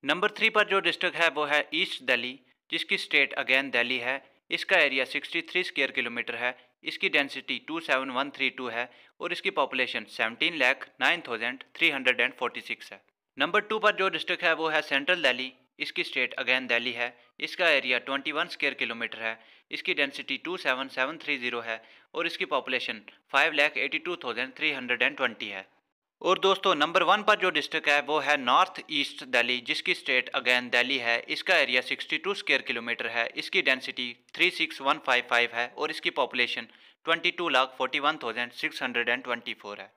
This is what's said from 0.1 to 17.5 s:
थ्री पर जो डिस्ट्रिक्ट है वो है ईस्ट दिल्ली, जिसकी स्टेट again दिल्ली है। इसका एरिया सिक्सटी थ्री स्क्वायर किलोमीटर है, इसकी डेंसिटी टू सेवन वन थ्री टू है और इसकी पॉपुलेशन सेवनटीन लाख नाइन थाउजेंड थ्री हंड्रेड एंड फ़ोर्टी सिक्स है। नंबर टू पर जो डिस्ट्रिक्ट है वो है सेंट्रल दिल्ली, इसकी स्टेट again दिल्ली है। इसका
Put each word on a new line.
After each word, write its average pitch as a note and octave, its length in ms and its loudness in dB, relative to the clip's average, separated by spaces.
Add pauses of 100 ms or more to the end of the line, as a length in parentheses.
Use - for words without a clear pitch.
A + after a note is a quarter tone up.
थ्री G#3 200 2
पर G#3 180 4
जो G3 120 4
डिस्ट्रिक्ट E3 360 0
है E3 140 4
वो D3 140 -2
है D3 300 2
ईस्ट F3+ 280 -2
दिल्ली, B2+ 360 0 (320)
जिसकी E3 280 -2
स्टेट - 400 2
again C3+ 340 2
दिल्ली B2 280 2
है। C3 220 -4 (280)
इसका F#3 280 0
एरिया C3+ 280 4
सिक्सटी D3 360 -4
थ्री F3+ 220 -2
स्क्वायर C#3 260 -2
किलोमीटर A#2+ 460 -4
है, B2 180 -2 (300)
इसकी E3+ 240 -4
डेंसिटी C#3 500 -2 (100)
टू D#3+ 120 -6
सेवन C3+ 300 0
वन C3 200 -2
थ्री C3+ 200 -2
टू B2 180 -8
है A#2+ 200 -4 (320)
और D#3+ 120 -4
इसकी F#3 200 -4
पॉपुलेशन B2+ 580 -2
सेवनटीन D3 480 -2
लाख C3 300 2 (120)
नाइन D#3 280 2
थाउजेंड A#2+ 360 -6 (120)
थ्री E3 140 4
हंड्रेड B2+ 300 2
एंड B2+ 140 2
फ़ोर्टी A#2+ 280 -4
सिक्स - 300 -12
है। G2 80 -20 (380)
नंबर E3+ 240 2
टू A3 160 -4
पर G#3 180 4
जो F#3+ 140 2
डिस्ट्रिक्ट E3+ 340 -4
है E3 100 6
वो D#3+ 140 -2
है D#3 140 2
सेंट्रल D3+ 400 0
दिल्ली, B2+ 300 2 (260)
इसकी D#3+ 260 -4
स्टेट B2+ 360 -2
again B2+ 280 0
दिल्ली A#2+ 240 0
है। A#2+ 200 -4 (280)
इसका E3+ 300 0